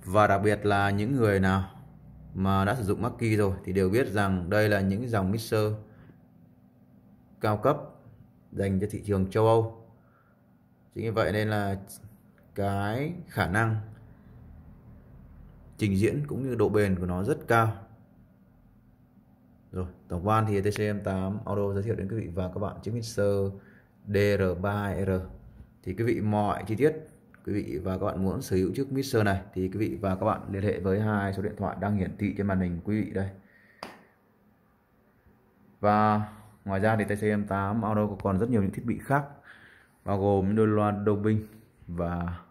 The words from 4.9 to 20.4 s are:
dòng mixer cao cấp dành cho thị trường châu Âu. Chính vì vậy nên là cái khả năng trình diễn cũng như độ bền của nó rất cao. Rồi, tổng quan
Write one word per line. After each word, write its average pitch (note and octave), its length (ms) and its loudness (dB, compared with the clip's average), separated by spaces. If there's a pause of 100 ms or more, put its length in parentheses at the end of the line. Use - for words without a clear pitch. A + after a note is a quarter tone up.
dòng G2 220 0
mixer G#2+ 420 0 (1700)
cao G#2+ 160 0
cấp C#3+ 200 0 (720)
dành G2 280 0
cho G2+ 120 -2
thị - 140 -10
trường F#2+ 240 2
châu A2 160 4
Âu. A2+ 420 2 (1040)
Chính G2+ 100 -6
vì A2+ 60 -2
vậy G2 220 2
nên G#2+ 180 2
là G2+ 300 0 (760)
cái G#2 580 -2 (140)
khả F2+ 200 0
năng A2 280 2 (2000)
trình G2 200 2
diễn B2+ 300 2
cũng B2+ 160 -4
như B2+ 120 -2
độ G#2 140 4
bền G2 300 4
của F2+ 60 -4
nó F2+ 180 -2
rất D3 240 -2
cao. A2+ 260 4 (2000)
Rồi, F#2 160 -6 (200)
tổng F2 200 -4
quan A2 200 4